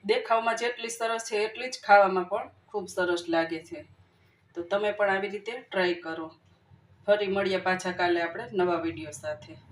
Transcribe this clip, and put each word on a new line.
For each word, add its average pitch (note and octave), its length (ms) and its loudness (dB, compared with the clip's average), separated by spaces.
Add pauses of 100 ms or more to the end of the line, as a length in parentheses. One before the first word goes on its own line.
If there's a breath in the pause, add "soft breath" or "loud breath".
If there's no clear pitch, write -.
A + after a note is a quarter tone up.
દેખાવમાં A3+ 560 2
જેટલી A#3 360 -4
સરસ A3+ 320 -4
છે G#3 160 0
એટલી A#3+ 260 -8
જ - 140 -14
ખાવામાં F#3+ 440 8
પણ A3 220 -4 (160)
ખૂબ G3+ 200 -6
સરસ F3 400 -2
લાગે E3 360 0
છે. D4+ 160 -14 (760 soft breath)
તો F3 80 -6
તમે G3+ 300 0
પણ G3+ 220 2
આવી G3 200 -4
રીતે A3+ 260 -8
ટ્રાય F3+ 420 0
કરો. D#3+ 240 -8 (800)
ફરી G3+ 280 2
મળીએ F#3+ 240 2
પાછા F#3 400 -2
કાલે F3 220 2
આપણે E3+ 300 -6
નવા F3+ 320 2
વીડિયો D#3 380 -8
સાથે. D#3 360 -10 (140)